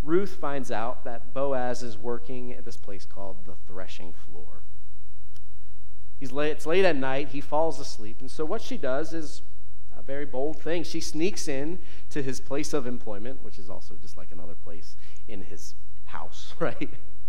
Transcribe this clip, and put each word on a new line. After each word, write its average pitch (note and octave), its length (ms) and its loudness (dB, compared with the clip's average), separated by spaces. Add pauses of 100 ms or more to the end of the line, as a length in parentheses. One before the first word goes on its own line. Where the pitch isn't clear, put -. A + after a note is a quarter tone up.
Ruth F3 320 0
finds C#3 360 0
out A2+ 340 0
that A#2 280 0
Boaz B2+ 480 0
is A#2 160 0
working B2 540 0
at B2 140 0
this A2+ 120 0
place G2+ 280 0
called G2 400 0
the F#2 80 0 (120)
Threshing F2+ 480 0
Floor. - 480 0 (1600)
He's C3 140 2
late, D3 180 2
it's - 140 0
late F3+ 180 2
at E3 140 2
night, C3+ 320 0
he C#3+ 100 0
falls D3+ 400 0
asleep, A2+ 400 0
and B2+ 100 0
so - 140 0
what F3+ 180 0
she - 160 0
does D3 360 0
is D#3+ 280 0 (560)
a - 60 0
very C#3 220 0
bold C#3 360 0
thing. D#3+ 220 0
She E3 160 0
sneaks - 480 0
in D3 320 0 (300)
to D3+ 120 0
his C3 200 0
place D3 320 0
of C#3 120 0
employment, A#2 560 0
which - 160 0
is - 120 0
also F#2 260 0
just, - 220 0
like, - 160 0
another F2 220 0
place - 420 0 (320)
in G2 140 0
his - 320 0 (280)
house, - 520 0
<laughs> - 40 0
right? C#3+ 340 2 (360)